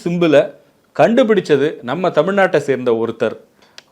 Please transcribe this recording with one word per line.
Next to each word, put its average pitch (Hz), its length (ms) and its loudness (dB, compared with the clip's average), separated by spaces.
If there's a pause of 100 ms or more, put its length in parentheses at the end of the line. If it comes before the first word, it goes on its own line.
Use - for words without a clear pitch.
சிம்பலை 170 460 2 (480)
கண்டுபிடிச்சது 185 840 2
நம்ம 160 260 -4
தமிழ்நாட்டை 175 480 0
சேர்ந்த 131 360 -2
ஒருத்தர் 113 440 -4 (560)